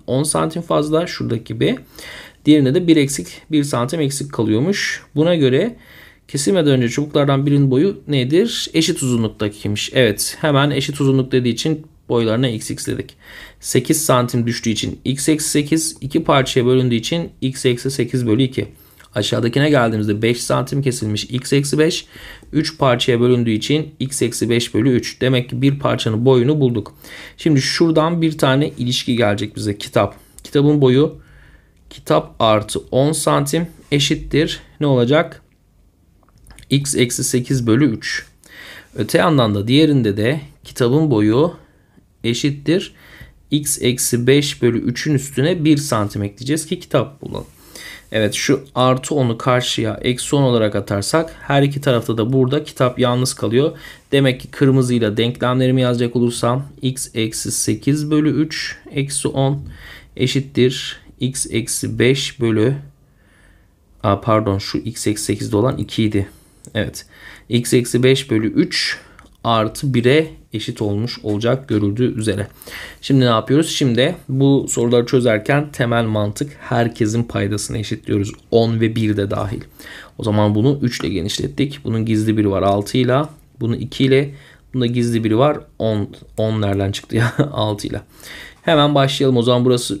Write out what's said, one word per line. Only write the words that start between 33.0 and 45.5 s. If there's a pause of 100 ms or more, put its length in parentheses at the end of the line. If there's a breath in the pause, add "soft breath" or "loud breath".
santim (240)
eşittir (200 loud breath)
ne
olacak? (1300)
X
eksi
sekiz
bölü
üç. (720 loud breath)
Öte
yandan
da
diğerinde
de (220)
kitabın
boyu (720 loud breath)
eşittir (580 loud breath)
x
eksi
beş
bölü
üçün
üstüne